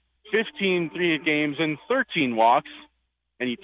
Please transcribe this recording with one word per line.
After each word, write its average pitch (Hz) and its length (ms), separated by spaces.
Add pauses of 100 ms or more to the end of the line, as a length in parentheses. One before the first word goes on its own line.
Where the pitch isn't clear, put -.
(320)
fifteen 190 600
three-hit 170 320
games 151 360
and 156 180 (100)
thirteen 170 480
walks, 117 360 (680)
and 123 80
he 120 160